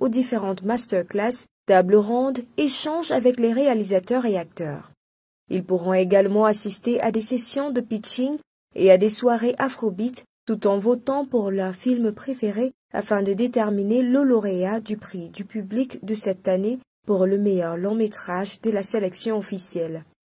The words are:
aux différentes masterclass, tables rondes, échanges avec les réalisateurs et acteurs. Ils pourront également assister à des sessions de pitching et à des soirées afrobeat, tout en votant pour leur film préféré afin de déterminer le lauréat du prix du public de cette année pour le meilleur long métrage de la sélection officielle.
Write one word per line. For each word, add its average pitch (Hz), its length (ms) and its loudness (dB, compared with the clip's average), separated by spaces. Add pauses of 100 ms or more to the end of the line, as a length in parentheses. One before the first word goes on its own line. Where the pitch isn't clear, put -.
aux 262 80 2
différentes 214 540 -2
masterclass, 208 840 -2 (200)
tables 185 300 6
rondes, 240 440 2 (180)
échanges 302 540 -2
avec 254 280 2
les 233 140 2
réalisateurs 233 720 2
et 208 120 2
acteurs. 160 540 -8 (580)
Ils 185 140 -2
pourront 185 300 0
également 196 500 4
assister 214 560 0
à 226 140 0
des 220 80 -2
sessions 262 500 -4
de 247 80 -2
pitching 247 580 -4 (380)
et 190 160 8
à 185 60 10
des 208 120 2
soirées 233 480 0
afrobeat, 233 680 -4 (200)
tout 214 200 -2
en 202 140 2
votant 247 460 0
pour 214 260 0
leur 190 240 -2
film 233 380 0
préféré 233 580 -4 (220)
afin 208 280 -2
de 196 120 0
déterminer 214 680 0
le 254 220 2
lauréat 208 560 0
du 214 160 -8
prix 180 320 -12
du 170 160 -12
public 220 640 -6
de 208 80 -4
cette 202 340 -4
année 196 320 0 (260)
pour 185 200 2
le 196 120 2
meilleur 185 380 0
long 196 200 -2
métrage 202 680 -4
de 220 100 0
la 202 100 0
sélection 208 560 -4
officielle. 170 680 -8 (280)